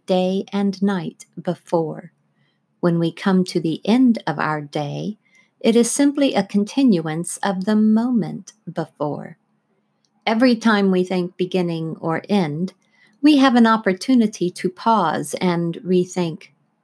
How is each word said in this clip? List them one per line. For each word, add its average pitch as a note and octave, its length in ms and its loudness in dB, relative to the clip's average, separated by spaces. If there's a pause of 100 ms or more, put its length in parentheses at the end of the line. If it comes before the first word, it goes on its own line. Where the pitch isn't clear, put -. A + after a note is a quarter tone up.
day F#3 460 0
and G3 280 -2
night F#3+ 440 -4 (160)
before. E3 720 -6 (680)
When E3+ 160 2
we E3 140 0
come F#3 320 0
to F3+ 160 -4
the D#3+ 240 -4
end A#3+ 420 2
of D3+ 140 -4
our D3+ 220 -2
day, D3 560 -8 (420)
it A3 160 2
is A#3 160 4
simply C#4+ 420 0
a - 120 0
continuance F#3 1000 0
of F#3+ 220 -4
the G#3+ 100 0
moment G#3+ 760 0 (180)
before. D3 680 -8 (880)
Every A#3 300 4
time G#3 340 2
we F#3 140 2
think F3+ 320 -4
beginning E3+ 640 -4
or D#3+ 300 -4
end, F3 420 -2 (500)
we D4 140 6
have C4 200 4
an A3+ 120 6
opportunity A3 840 2
to - 180 -6
pause F#3 720 0
and E3+ 320 0 (100)
rethink, F3+ 680 -2 (320)